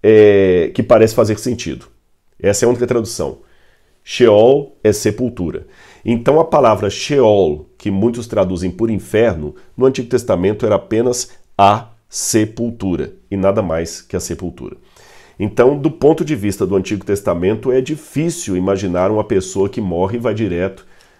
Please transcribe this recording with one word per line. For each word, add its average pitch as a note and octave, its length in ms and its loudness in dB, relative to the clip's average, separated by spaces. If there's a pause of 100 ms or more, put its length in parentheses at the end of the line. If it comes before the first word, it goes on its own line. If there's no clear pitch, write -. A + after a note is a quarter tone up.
é, G2 720 6
que B2+ 100 -2
parece A2 320 4
fazer G#2+ 240 2
sentido." E2 480 -8 (520)
Essa G2+ 240 -2
é - 20 4
a A#2 40 4
única A#2+ 180 0
tradução. A2+ 520 -4 (640)
Sheol B2 800 4
é G#2+ 100 4
sepultura. G#2 720 -4 (400)
Então A#2+ 340 2
a D#3 60 2
palavra G#2+ 440 2
Sheol, G2+ 800 0 (100)
que - 120 -8
muitos A2 380 -2
traduzem F#2 420 -2
por G#2 200 -4
inferno, G2 640 -2 (200)
no B2 100 0
Antigo C3 240 0
Testamento G#2+ 560 -2
era G#2+ 100 2
apenas A#2 560 -2 (260)
a G#2 320 2 (200)
sepultura, A2 1040 -4 (180)
e G2+ 60 -4
nada G2 260 0
mais E2 380 -6
que - 140 -10
a F2+ 40 -4
sepultura. - 580 -10 (640)
Então, A#2+ 360 2
do C#3+ 140 0
ponto D#3 340 2
de D3+ 120 -4
vista G2+ 280 -4
do F#2 120 0
Antigo F#2+ 280 -2
Testamento, G2+ 680 -2
é C3 100 2
difícil D3+ 720 -6
imaginar F#2 540 -2
uma G#2+ 140 0
pessoa G2 440 -2
que A2+ 140 -8
morre F#2+ 360 -4
e A#2 40 -8
vai A2+ 140 -2
direto F#2+ 500 -4 (340)